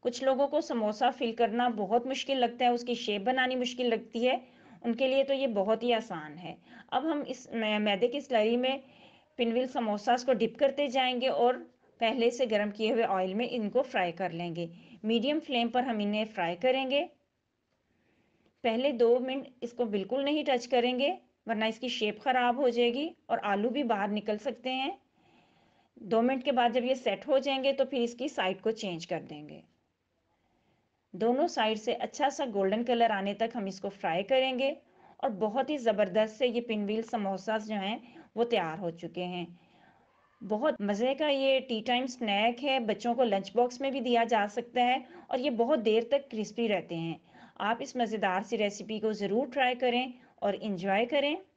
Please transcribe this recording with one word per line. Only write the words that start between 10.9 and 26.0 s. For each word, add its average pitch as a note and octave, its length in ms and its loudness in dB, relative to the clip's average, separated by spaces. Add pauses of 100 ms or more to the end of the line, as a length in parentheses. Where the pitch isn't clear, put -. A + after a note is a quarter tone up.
जाएंगे B3+ 380 0
और B3 300 4 (420)
पहले A#3 320 4
से B3 140 0
गर्म G#3 260 0
किए A3 200 0
हुए A3+ 120 4
ऑयल F#3+ 300 0
में A#3 140 0
इनको A#3 360 0
फ्राई F#3 300 0
कर F3 200 -4
लेंगे। E3+ 360 -6 (340)
मीडियम A#3 380 0
फ्लेम A#3+ 280 -2
पर B3 140 0
हम A3+ 160 -2
इन्हें G#3 260 0
फ्राई F3+ 320 -4
करेंगे। C4 500 2 (1600)
पहले B3 280 2
दो A#3+ 280 6
मिनट C4 260 -4 (160)
इसको A#3+ 240 -4
बिल्कुल G#3+ 380 -2
नहीं D4 200 2
टच B3+ 220 2
करेंगे B3+ 420 2 (400)
वरना A3 180 0
इसकी A3+ 240 -4
शेप G#3 300 -2
ख़राब B3 400 2
हो C4 100 4
जाएगी A#3+ 340 2 (260)
और A#3 160 2
आलू G3+ 240 2
भी C#4 140 -2
बाहर G#3 260 0
निकल G#3+ 280 -2
सकते B3+ 340 -6
हैं। C4 180 -4 (1120)